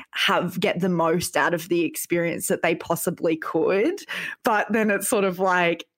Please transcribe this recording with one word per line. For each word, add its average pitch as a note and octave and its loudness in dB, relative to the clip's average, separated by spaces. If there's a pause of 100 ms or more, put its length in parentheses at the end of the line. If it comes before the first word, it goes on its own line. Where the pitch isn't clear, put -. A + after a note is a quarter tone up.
(120)
have, F3 0
get F3 0
the F#3+ 0
most F3 0
out D3+ 2
of E3 -4
the E3+ 2
experience - -2
that F3+ 0
they E3+ 2
possibly E3+ -2
could. G#3+ 0 (440)
But G#3+ 2
then G#3+ 2
it's G3 0
sort G#3 2
of F#3 0
like, F3+ 2 (140)